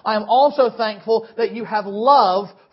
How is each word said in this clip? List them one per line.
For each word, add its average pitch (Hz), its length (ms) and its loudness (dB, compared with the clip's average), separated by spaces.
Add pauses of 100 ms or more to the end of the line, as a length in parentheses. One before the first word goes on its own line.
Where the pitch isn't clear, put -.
I 220 100 -2
am 208 140 -4
also 269 400 2
thankful 220 640 -4
that 226 160 -2
you 220 140 -10
have 208 200 -6
love 202 640 2 (260)